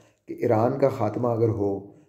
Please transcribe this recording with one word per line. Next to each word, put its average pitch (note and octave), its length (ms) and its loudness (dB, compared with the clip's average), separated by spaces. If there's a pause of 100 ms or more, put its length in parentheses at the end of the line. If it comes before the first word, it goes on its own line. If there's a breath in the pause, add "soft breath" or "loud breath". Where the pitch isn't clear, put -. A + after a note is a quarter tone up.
(280 loud breath)
कि A2+ 160 -12
ईरान A#2 340 2
का C#3 100 4
ख़ात्मा A2+ 440 -2
अगर A2+ 160 2
हो G2 460 -2 (140)